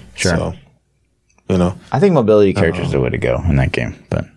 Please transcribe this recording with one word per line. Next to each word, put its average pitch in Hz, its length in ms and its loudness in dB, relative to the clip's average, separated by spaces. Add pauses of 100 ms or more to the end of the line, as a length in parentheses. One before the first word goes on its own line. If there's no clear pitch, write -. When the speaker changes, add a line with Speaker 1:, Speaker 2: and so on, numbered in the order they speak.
(140)
Speaker 1:
Sure. 87 220 -2
Speaker 2:
So, 85 180 -6 (960)
you 92 100 0
know. 87 160 0 (160)
Speaker 1:
I 120 80 -2
think 185 160 2
mobility 104 400 4
Speaker 2:
Uh-oh. 101 60 -2
Speaker 1:
characters - 280 0
are - 40 -2
the 71 80 0
way 62 100 0
to 62 80 -4
go 62 300 -2
in 73 80 2
that 65 160 0
game, 57 240 -6 (120)
but 50 160 -4 (120)